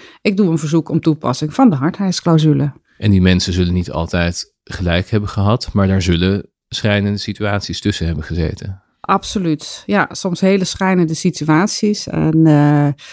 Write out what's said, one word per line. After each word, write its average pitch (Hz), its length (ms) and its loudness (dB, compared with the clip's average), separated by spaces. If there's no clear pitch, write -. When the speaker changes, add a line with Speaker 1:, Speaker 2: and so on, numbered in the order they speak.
Speaker 1:
ik 196 160 0
doe 196 140 2
een 165 80 0
verzoek 156 300 0
om 147 120 0
toepassing 151 540 -2
van 262 160 6
de 156 60 0
hardheidsclausule." 156 960 0
Speaker 2:
En 107 120 2
die 98 100 6
mensen 92 320 4
zullen 90 220 2
niet 90 160 -2
altijd 85 640 -4
gelijk 87 460 -2
hebben 104 180 0
gehad, 104 440 0
maar 98 140 2
daar 95 160 2
zullen 90 440 0
schrijnende 104 500 0
situaties 101 640 -4
tussen 101 260 -2
hebben 80 180 -4
gezeten. 82 560 -6
Speaker 1:
Absoluut. 185 840 -4
Ja, 196 260 0
soms - 280 -6
hele 190 240 2
schrijnende 180 500 0
situaties. 180 960 0
En, 160 380 2
eh, 147 420 4